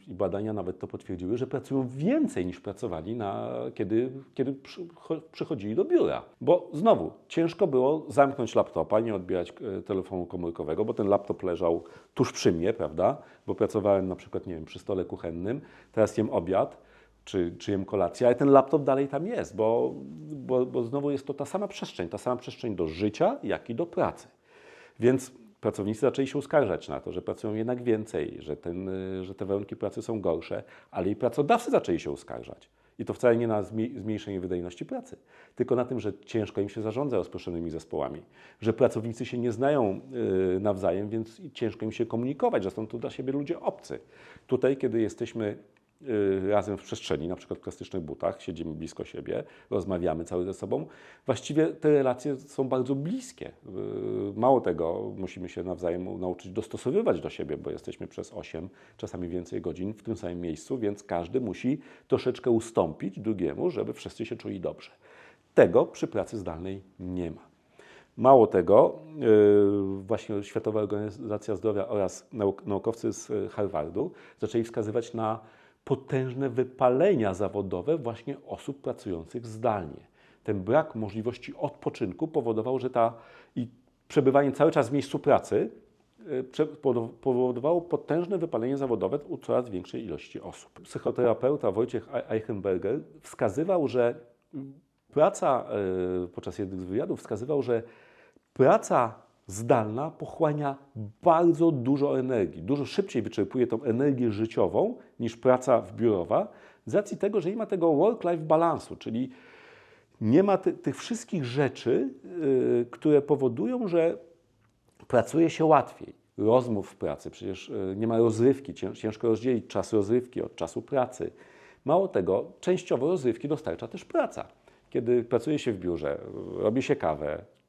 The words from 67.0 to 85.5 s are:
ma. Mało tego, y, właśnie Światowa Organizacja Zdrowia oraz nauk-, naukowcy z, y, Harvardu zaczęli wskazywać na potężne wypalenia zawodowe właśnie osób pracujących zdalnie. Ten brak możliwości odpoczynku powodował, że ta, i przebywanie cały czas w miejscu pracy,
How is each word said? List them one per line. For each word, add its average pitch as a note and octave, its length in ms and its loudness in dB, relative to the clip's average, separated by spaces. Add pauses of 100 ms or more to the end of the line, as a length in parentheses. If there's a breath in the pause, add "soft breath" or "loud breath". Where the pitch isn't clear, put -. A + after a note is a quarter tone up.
ma. F#2 100 -16 (760 loud breath)
Mało A#2+ 300 10
tego, G2 520 6 (1000)
y, F#2+ 40 -12
właśnie G2+ 400 -4
Światowa G#2+ 360 -2
Organizacja G#2 760 -4
Zdrowia G2+ 320 0
oraz G2+ 460 -2
nauk-, G2+ 320 0
naukowcy G#2+ 480 -2
z, - 160 -14
y, G2 200 -4
Harvardu F#2+ 640 -4 (280 loud breath)
zaczęli A2+ 240 0
wskazywać A2+ 500 -4
na A2+ 260 -4 (440 loud breath)
potężne C3 640 -2
wypalenia B2+ 840 4
zawodowe G2 640 -2
właśnie A#2 380 -8 (120)
osób - 340 -10
pracujących A2+ 640 -8
zdalnie. A2 600 -4 (360 soft breath)
Ten G2+ 200 -2
brak C#3+ 320 2
możliwości A2 600 -6
odpoczynku C#3 720 -4
powodował, B2 520 -2
że B2 100 -4
ta, A#2 240 2 (420 loud breath)
i A#2+ 120 -4 (400)
przebywanie C3+ 440 4
cały D3 200 4
czas B2+ 180 2
w C3+ 40 -2
miejscu C#3+ 260 -2
pracy, B2+ 500 2 (640)